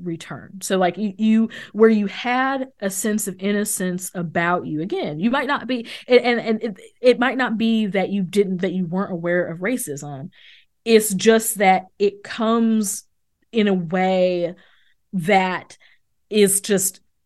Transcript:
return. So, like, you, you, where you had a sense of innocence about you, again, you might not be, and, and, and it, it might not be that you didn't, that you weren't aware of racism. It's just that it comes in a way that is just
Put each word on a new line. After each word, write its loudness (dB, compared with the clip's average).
return. -10
So, 0
like, 2
you, -2
you, 4
where 8
you 4
had -2
a -4
sense -2
of -8
innocence -2
about 0
you, -4
again, -4
you 0
might 0
not -4
be, -6
and, 6
and, 0
and -2
it, -6
it 4
might 0
not -2
be 2
that -2
you -2
didn't, 0
that -2
you -2
weren't -4
aware -2
of -8
racism. -6
It's 4
just 2
that 4
it 0
comes 0
in 2
a 4
way 0
that 0
is 2
just -2